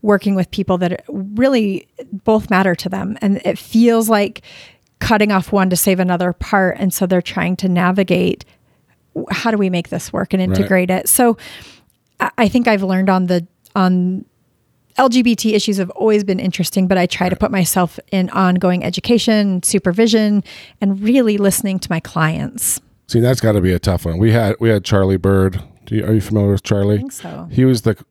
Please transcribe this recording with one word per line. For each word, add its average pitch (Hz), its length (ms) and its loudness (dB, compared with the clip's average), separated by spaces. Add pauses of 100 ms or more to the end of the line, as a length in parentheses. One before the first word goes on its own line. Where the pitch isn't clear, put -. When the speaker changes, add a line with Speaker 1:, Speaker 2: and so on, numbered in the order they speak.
Speaker 1:
working 202 320 2
with 185 160 -2
people 185 280 -2
that 180 300 -4
really 208 760 -2 (260)
both 214 380 0
matter 190 240 2
to - 140 -8
them. 190 320 -6
And 202 240 0
it - 140 -2
feels 226 500 2
like 208 320 0 (600)
cutting 214 300 2
off 190 220 0
one 190 180 2
to 180 60 0
save 185 240 0
another 180 320 0
part. 190 480 0
And 185 140 0
so 190 120 -2
they're 180 160 2
trying 180 340 -4
to 190 120 -2
navigate, 180 760 0 (680)
w-, - 160 -8
how 226 200 -4
do 214 80 0
we 196 120 0
make 175 200 -4
this - 240 -8
work - 180 -4
and 185 80 0
Speaker 2:
Right. 185 180 0
Speaker 1:
integrate 185 320 2
it? 185 200 -2
So 240 260 2 (840)
I, - 200 -2
I 226 100 4
think 240 180 2
I've 208 160 2
learned 190 280 0
on 185 160 2
the, 175 200 0 (300)
on 185 480 0 (720)
L 262 140 4
G 247 120 2
B 226 140 2
T 220 180 -2
issues 208 220 0
have 190 140 -4
always 214 340 0
been 190 160 -2
interesting, 185 480 -2
but 185 80 2
I 180 100 2
try 180 220 -2
to 180 60 -2
Speaker 2:
Right. - 60 -8
Speaker 1:
put 214 100 0
myself 185 500 -2 (100)
in 185 200 -2
ongoing 180 520 0
education, 202 800 0
supervision, 208 800 0 (380)
and 196 220 -2
really 226 340 2
listening 196 440 -2
to - 100 -12
my 165 100 -2
clients. - 800 -4 (280)
Speaker 2:
See, 117 120 0
that's 123 200 2
gotta 107 200 2
be 92 140 2
a 87 40 0
tough 90 280 -2
one. 85 120 -4
We 110 140 4
had, 110 260 2
we 113 120 2
had 101 140 0
Charlie 98 340 2
Bird. 95 420 2 (240)
Do 107 120 -6
you, 107 80 -2
are 107 80 0
you 110 80 4
familiar 101 320 0
with 98 100 0
Charlie? 101 320 0
Speaker 1:
I 104 40 0
think 262 120 -8
so. - 400 -14
Speaker 2:
He 127 140 2
was 127 180 2
the 110 140 0 (140)